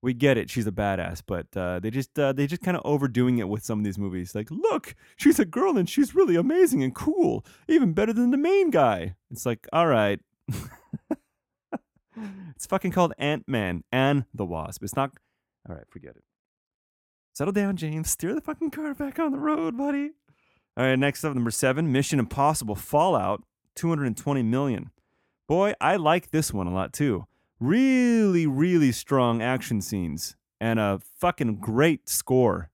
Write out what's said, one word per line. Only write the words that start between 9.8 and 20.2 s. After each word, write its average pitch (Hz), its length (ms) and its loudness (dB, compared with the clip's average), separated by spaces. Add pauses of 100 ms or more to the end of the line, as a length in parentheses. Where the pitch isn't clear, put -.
right. 104 320 2 (280)
<laughs> 90 120 -6 (2000)
It's - 100 -14
fucking 190 240 -2
called 170 260 2
Ant-Man 117 760 -2
and 135 320 2 (100)
the 110 100 -4
Wasp. 82 380 -8
It's 104 140 -8
not, 135 160 -4 (560)
all 85 80 -12
right, 62 120 -20
forget 71 280 -20
it. - 80 -20 (1080)
Settle 165 200 -4
down, 196 240 0
James. 160 340 -6
Steer 190 240 -4
the 302 60 -4
fucking 302 320 -6
car 302 200 -8
back 277 280 -8
on 320 100 0
the 277 80 -4
road, 302 400 -2
buddy. 285 320 -4 (680)